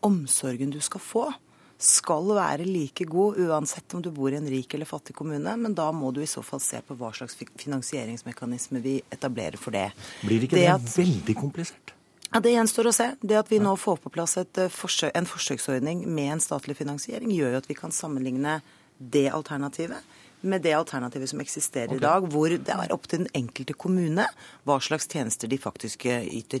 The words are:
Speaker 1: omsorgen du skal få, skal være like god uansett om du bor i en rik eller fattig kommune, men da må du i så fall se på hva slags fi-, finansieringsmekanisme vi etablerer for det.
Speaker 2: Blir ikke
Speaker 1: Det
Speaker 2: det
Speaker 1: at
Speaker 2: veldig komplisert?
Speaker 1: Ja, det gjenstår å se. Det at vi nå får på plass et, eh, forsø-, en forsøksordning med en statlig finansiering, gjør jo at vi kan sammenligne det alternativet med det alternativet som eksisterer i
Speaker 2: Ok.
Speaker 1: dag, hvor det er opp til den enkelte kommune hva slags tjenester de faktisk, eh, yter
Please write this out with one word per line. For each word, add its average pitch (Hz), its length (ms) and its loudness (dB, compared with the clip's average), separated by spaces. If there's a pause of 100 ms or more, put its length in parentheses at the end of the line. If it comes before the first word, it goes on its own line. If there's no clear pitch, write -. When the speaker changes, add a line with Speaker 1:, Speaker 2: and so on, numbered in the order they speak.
Speaker 1:
omsorgen 139 680 2
du 147 100 -6
skal - 200 -4
få, 254 280 -2 (500)
skal 170 560 4
være 160 300 2
like 180 440 0
god 196 280 4
uansett 156 580 0
om 180 60 -4
du 175 100 -4
bor 135 200 0
i 143 60 -2
en 151 100 -4
rik 131 260 -2
eller 151 140 -4
fattig - 280 -10
kommune, 156 440 -4
men 226 160 0
da 160 160 2
må 139 220 -2
du 143 80 -2
i 151 80 -4
så - 140 -6
fall 139 160 -8
se 123 220 -4
på - 140 -12
hva 120 180 -8
slags - 220 -12
fi-, - 120 -14 (100)
finansieringsmekanisme 123 1200 -6
vi 135 200 -2 (100)
etablerer 107 480 -6
for - 120 -8
det. 98 180 0 (340)
Speaker 2:
Blir 110 220 4
ikke 147 100 2
Speaker 1:
Det 180 80 8
Speaker 2:
det 175 80 10
Speaker 1:
at 143 100 4
Speaker 2:
veldig 120 540 2
komplisert? - 580 -6 (400)
Speaker 1:
Ja, 226 80 4
det 240 140 6
gjenstår 226 340 4
å 226 60 4
se. 240 160 2 (100)
Det 214 160 4
at 214 140 2
vi 214 100 6
nå 196 160 4
får 185 240 2
på 139 100 -12
plass 170 260 -2
et, 180 200 -4
eh, 185 140 2
forsø-, - 420 -2
en 170 160 2
forsøksordning 143 760 -2
med 147 260 0
en 160 60 -2
statlig 147 400 -4
finansiering, 220 500 -6
gjør 156 220 2
jo 131 100 0
at - 80 -14
vi 147 60 -4
kan 165 160 -10
sammenligne 143 680 -2 (380)
det 135 320 4
alternativet 147 680 -6 (420)
med 190 180 0
det 156 140 4
alternativet 131 540 -2
som 147 100 -6
eksisterer 139 540 -4
i - 20 -2
Speaker 2:
Ok. 135 60 -2
Speaker 1:
dag, 165 260 4
hvor 151 220 4
det 170 180 0
er - 240 -2
opp - 160 -4
til 165 160 -2
den 160 100 -4
enkelte 131 440 -4
kommune 180 480 2 (400)
hva 139 160 4
slags - 260 -2
tjenester 117 400 -4
de 131 100 0
faktisk, - 480 -8
eh, 120 220 0
yter - 340 -4